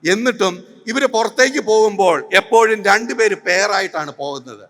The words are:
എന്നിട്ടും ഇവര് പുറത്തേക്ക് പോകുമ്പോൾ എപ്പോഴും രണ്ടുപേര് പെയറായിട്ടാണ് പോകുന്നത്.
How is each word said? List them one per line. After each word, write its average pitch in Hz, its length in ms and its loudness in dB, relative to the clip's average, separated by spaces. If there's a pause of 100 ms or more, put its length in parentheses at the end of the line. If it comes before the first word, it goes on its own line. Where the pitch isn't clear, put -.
(120)
എന്നിട്ടും 208 520 -2 (240)
ഇവര് 262 180 -2
പുറത്തേക്ക് 247 640 0
പോകുമ്പോൾ 196 640 2
എപ്പോഴും 220 520 2
രണ്ടുപേര് 220 500 0
പെയറായിട്ടാണ് 185 840 -2
പോകുന്നത്. 131 500 -12